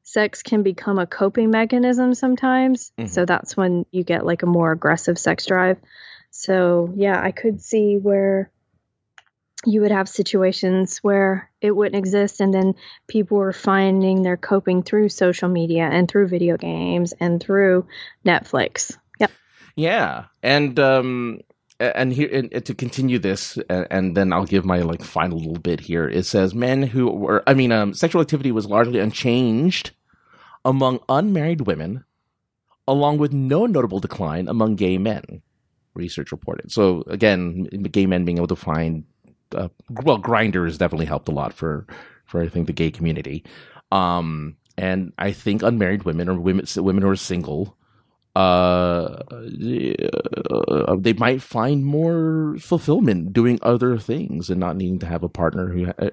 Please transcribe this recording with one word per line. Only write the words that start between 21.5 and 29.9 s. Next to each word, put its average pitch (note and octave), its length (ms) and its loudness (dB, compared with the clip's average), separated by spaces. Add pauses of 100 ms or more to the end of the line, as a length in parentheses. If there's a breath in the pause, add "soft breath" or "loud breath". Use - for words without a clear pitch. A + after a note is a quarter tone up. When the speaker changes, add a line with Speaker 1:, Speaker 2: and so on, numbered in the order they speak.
Speaker 2:
a-, A#2+ 160 0
and B2+ 160 0
here, C#3+ 200 0
and, C3 200 -4
and G#2+ 120 -6
to A2 100 -8
continue B2 440 -2
this, F#2+ 400 -4 (120)
a-, F2+ 220 -2
and F#2 240 0
then F#2+ 160 2
I'll F#2 120 0
give F#2 200 0
my, F2+ 160 0
like, E2+ 220 -4
final E2+ 360 -4
little D#2+ 200 -6
bit E2 220 -4
here. E2 280 -2
It D#2+ 160 -2
says, F#2+ 300 0
"Men B2+ 280 0
who B2 280 0
were, G2+ 360 0
I C#3 80 6
mean, B2+ 180 2
um, G#2 220 0
sexual E3+ 280 2
activity C#3 300 0
was A2 140 -2
largely A2+ 340 2
unchanged A#2+ 920 0 (720 soft breath)